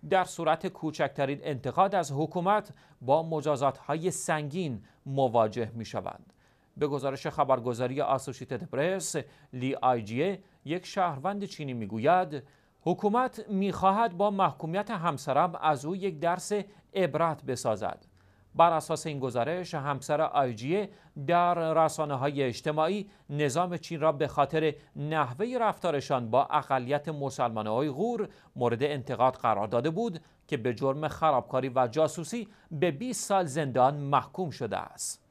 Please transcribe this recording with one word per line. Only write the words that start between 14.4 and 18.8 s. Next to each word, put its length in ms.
همسرم 720
از 220
او 120
یک 240
درس 320
عبرت 500
بسازد.» 640
بر 180
اساس 340